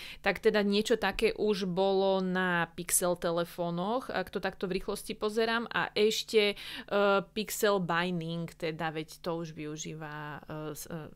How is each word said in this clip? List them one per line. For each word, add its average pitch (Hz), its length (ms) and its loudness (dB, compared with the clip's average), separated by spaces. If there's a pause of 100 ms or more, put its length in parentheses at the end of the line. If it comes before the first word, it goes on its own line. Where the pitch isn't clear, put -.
(200)
tak 196 200 0
teda 214 200 6
niečo 208 360 4
také 202 360 2
už 202 340 0
bolo 190 520 4
na 180 500 2
Pixel 175 460 0
telefónoch, 175 920 -2
ak - 200 -2
to - 100 -6
takto 190 280 -4
v 180 100 -2
rýchlosti 202 380 -6
pozerám, 226 540 0
a - 240 -2
ešte, 214 600 4 (300)
e, - 100 -4 (340)
Pixel 208 500 0
Binding, 170 720 0
teda 160 420 -4
veď 160 300 -8
to 180 160 -4
už 165 160 -6
využíva, 156 600 -10 (260)
e, 151 320 -8
s-, - 140 -10
e, 170 120 -8 (180)